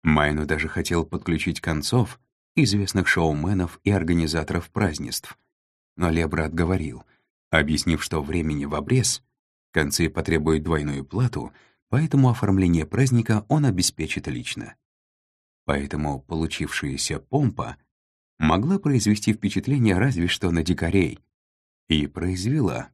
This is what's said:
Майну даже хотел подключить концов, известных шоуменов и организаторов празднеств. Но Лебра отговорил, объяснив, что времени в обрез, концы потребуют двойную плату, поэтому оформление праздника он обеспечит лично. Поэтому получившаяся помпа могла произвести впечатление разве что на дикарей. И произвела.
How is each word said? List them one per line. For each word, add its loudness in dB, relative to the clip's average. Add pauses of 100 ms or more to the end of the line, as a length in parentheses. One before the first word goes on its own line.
Майну 0
даже -4
хотел -2
подключить -4
концов, -2 (340)
известных 0
шоуменов 0
и 2
организаторов 0
празднеств. -4 (600)
Но 0
Лебра 0
отговорил, -2 (460)
объяснив, 0
что -4
времени -4
в -6
обрез, 0 (500)
концы 0
потребуют 0
двойную -2
плату, -2 (360)
поэтому 4
оформление 4
праздника 2
он 4
обеспечит -2
лично. -8 (880)
Поэтому -4
получившаяся -4
помпа -2 (640)
могла 2
произвести 2
впечатление 0
разве 0
что -2
на 0
дикарей. 2 (680)
И 2
произвела. -2